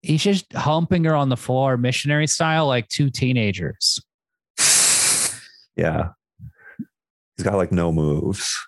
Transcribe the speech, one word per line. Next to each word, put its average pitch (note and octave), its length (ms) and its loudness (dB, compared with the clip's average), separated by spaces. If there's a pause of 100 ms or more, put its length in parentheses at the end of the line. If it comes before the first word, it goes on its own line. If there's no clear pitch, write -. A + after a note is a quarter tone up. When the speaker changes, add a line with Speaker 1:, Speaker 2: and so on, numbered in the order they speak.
Speaker 1:
he's D#3 220 0
just G3 300 0
humping D#3+ 500 0
her D#3+ 120 2
on C#3+ 140 2
the B2 80 0
floor, C3 400 0
missionary C#3+ 500 0
style, D#3+ 400 0
like B2 220 0
two C#3+ 220 0
teenagers. G#2 880 -2 (1800)
Speaker 2:
Yeah. E2 340 -2 (1300)
He's F#2+ 60 -8
got, G2+ 120 0
like, F2+ 160 2
no E2+ 200 2
moves. D#2 640 0 (120)